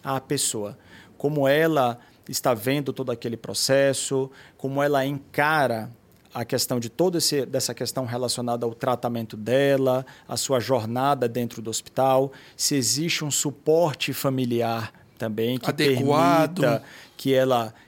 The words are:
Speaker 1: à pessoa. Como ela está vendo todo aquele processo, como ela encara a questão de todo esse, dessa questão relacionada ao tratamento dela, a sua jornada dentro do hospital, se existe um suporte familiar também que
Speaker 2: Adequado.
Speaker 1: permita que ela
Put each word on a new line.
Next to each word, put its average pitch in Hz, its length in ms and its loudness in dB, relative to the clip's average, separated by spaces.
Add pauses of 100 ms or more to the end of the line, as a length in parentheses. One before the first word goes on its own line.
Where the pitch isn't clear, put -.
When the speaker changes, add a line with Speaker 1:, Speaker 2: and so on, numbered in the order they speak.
Speaker 1:
à 135 160 -4
pessoa. 113 580 -4 (400)
Como 143 300 0
ela 143 520 4 (280)
está 135 260 0
vendo 131 400 -2
todo 127 180 -6
aquele 120 240 -6
processo, 135 920 0 (300)
como 139 240 -2
ela 143 200 2
encara 139 840 0 (420)
a 120 140 -6
questão 123 340 -2
de 117 80 -6
todo 170 300 0
esse, 147 260 0
dessa 127 300 -4
questão 127 320 -6
relacionada 120 580 -4
ao 117 120 -4
tratamento 120 600 -4
dela, 131 720 2 (220)
a 120 100 -6
sua 131 220 0
jornada 123 680 0
dentro 120 320 -4
do 113 120 -8
hospital, 135 600 2 (240)
se - 200 -2
existe 143 500 -2
um 139 60 -4
suporte 151 840 0
familiar 117 800 -2 (240)
também 113 400 -2
que - 100 -4
Speaker 2:
Adequado. 151 920 2
Speaker 1:
permita 117 220 2 (340)
que 135 160 0
ela 127 400 2 (140)